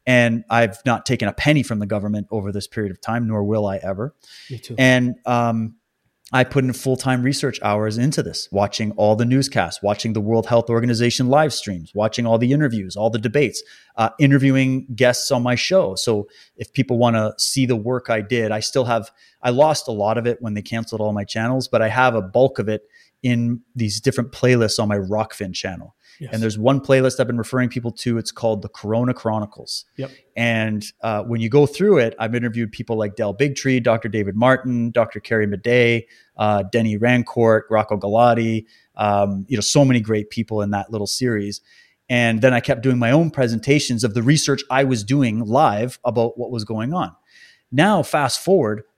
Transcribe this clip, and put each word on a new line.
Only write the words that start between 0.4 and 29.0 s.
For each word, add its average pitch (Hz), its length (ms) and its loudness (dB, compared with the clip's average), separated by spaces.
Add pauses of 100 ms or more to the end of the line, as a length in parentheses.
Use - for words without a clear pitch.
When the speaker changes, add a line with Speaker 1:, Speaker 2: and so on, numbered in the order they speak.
Speaker 1:
I've 113 360 2
not 120 200 0
taken 117 220 -2
a 98 60 -2
penny 147 300 2
from 107 160 -4
the 104 80 -2
government 104 420 -4
over 104 220 -4
this 98 160 -8
period 104 240 -6
of 87 100 -16
time, 117 260 -4
nor 107 160 0
will 107 220 0
I 98 120 -2
ever. 98 360 -6 (380)
Speaker 2:
Me 117 80 -10
too. - 180 -14
Speaker 1:
And, 127 380 2 (100)
um, 117 520 -2 (580)
I 127 80 4
put 135 200 0
in 127 100 -2
full-time 127 480 -2
research 139 400 -2
hours 107 360 0
into 143 260 0
this, - 280 -10
watching 101 420 -2
all 107 220 4
the 117 100 2
newscasts, 123 580 0
watching 104 300 -2
the 107 80 -2
World 110 260 0
Health 117 220 2
Organization 120 600 0
live 147 240 2
streams, 85 400 -10
watching 110 320 -2
all 117 140 2
the 123 120 2
interviews, 113 440 -2
all 110 160 0
the 117 80 -4
debates, 113 420 -2 (360)
uh, 113 120 2 (100)
interviewing 135 760 2
guests 123 360 2
on 123 120 0
my 123 120 0
show. 147 400 0
So 104 320 -2 (300)
if - 160 -14
people 127 240 0
wanna 113 400 2
see - 300 0
the 123 80 0
work 120 340 -4
I 110 120 0
did, 110 300 -2
I 107 100 -2
still 127 240 -2
have, 117 260 -2 (320)
I 123 80 0
lost 143 360 2
a 123 40 -6
lot 107 260 0
of 117 80 -4
it 117 160 -2
when 110 140 -6
they 107 80 -4
canceled 113 380 -6
all 107 120 -2
my 101 100 -4
channels, 123 440 -2
but 113 160 0
I 110 60 2
have 123 260 2
a 107 60 0
bulk 123 360 2
of 104 100 -4
it 107 160 -4 (380)
in 120 400 0 (120)
these 110 280 -4
different 127 300 -2
playlists 120 480 2
on 104 100 -2
my 104 80 0
Rockfin 98 560 -4
channel. 90 420 -10 (240)
Speaker 2:
Yes. 139 140 -14
Speaker 1:
And 110 100 -2
there's 107 160 -2
one 131 200 2
playlist 131 400 2
I've 123 80 2
been 120 120 -2
referring 123 300 -2
people 120 220 -6
to. 117 260 -4
It's 110 140 -6
called 110 300 -2
the 107 80 -12
Corona 117 440 -2